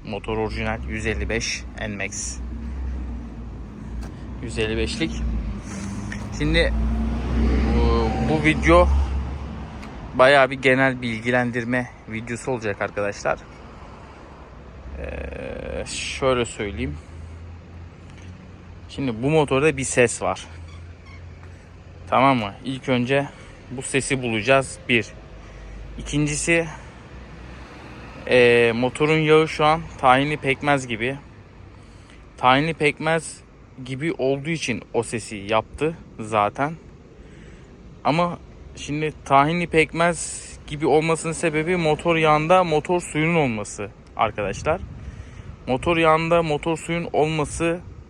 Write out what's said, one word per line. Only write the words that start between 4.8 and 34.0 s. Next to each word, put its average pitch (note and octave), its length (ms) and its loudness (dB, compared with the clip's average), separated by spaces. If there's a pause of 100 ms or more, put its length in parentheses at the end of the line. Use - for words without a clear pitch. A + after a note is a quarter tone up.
Şimdi D#3 340 4 (1040)
bu, A#2 320 4 (200)
bu D3+ 160 2
video E3 440 6 (1300)
bayağı C3 360 8
bir C3+ 120 -6
genel C3 400 4
bilgilendirme A#2+ 880 0 (180)
videosu A2+ 420 -6
olacak G#2+ 320 -4
arkadaşlar. G2+ 560 -2 (1600)
Ee, - 880 -8
şöyle - 580 0
söyleyeyim. A2+ 540 -6 (1900)
Şimdi A#2+ 320 -4
bu C#3 80 2
motorda D3 460 4
bir C3 80 -4
ses - 380 2
var. F#2 240 -2 (1600)
Tamam B2+ 280 6
mı? G2+ 160 -2 (100)
İlk C3 240 -6
önce C3+ 400 2 (420)
bu C3 120 -8
sesi C3 400 -2
bulacağız. B2 560 2 (100)
Bir. A#2 180 2 (920)
İkincisi, D3+ 680 0 (1600)
e, A#2+ 480 8
motorun D3 440 2
yağı D#3 300 6
şu - 160 0
an D#3 160 4 (180)
tahinli C#3 380 4
pekmez C#3 500 0
gibi. A#2+ 320 -4 (1160)
Tahinli C3+ 380 4
pekmez D#3 680 0 (440)
gibi B2+ 280 -4